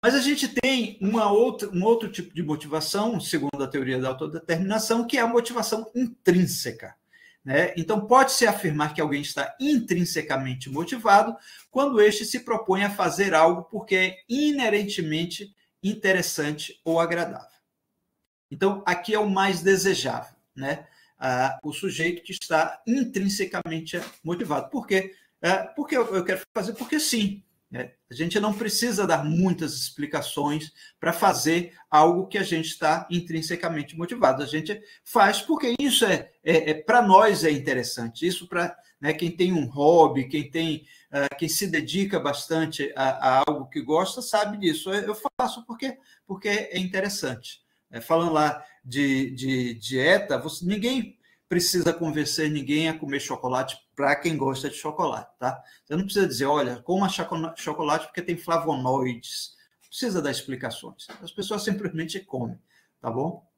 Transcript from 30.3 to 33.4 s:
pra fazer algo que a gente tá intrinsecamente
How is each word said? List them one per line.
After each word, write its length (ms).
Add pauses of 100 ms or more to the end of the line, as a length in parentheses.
pra 140
fazer 640 (160)
algo 360
que 120
a 40
gente 360
tá 320
intrinsecamente 840